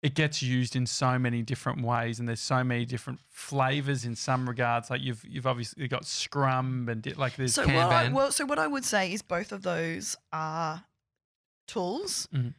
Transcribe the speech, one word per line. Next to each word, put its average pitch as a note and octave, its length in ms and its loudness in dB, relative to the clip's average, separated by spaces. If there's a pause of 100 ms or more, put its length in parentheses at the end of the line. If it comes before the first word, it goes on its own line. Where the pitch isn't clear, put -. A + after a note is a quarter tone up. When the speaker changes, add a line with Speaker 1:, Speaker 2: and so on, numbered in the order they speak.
Speaker 1:
it C#3 120 2
gets D3+ 280 2
used B2+ 340 2
in B2+ 80 2
so B2+ 340 2
many A#2+ 240 2
different B2 380 -4
ways A#2 380 0
and A#2+ 100 -4
there's A#2 120 -2
so B2+ 220 2
many A#2+ 220 2
different B2 360 -6 (100)
flavors C#3 760 0
in A#2+ 100 -4
some B2+ 340 0
regards. A#2+ 420 2
Like, B2+ 100 0
you've, B2+ 240 -4
you've B2+ 220 -4
obviously B2 420 -2
got C3 160 -2
Scrum C3 880 0
and A2+ 100 -2
di-, B2+ 140 -6
like, B2+ 220 -2
there's B2+ 180 0
Speaker 2:
So - 80 2
what C3+ 120 4
I, - 340 6
Speaker 3:
Kanban. A#3+ 40 2
Speaker 2:
well, C#4 200 4
so D4+ 120 0
what D4 140 0
I D#4 80 2
would C#4 180 -2
say F#3+ 280 2
is G3+ 100 -4
both F#3 280 -4
of G3 120 -10
those E3 520 -2 (160)
are D#3 540 -4 (800)
tools A#3 680 -4
Speaker 1:
Mm-hmm. B2 140 2 (100)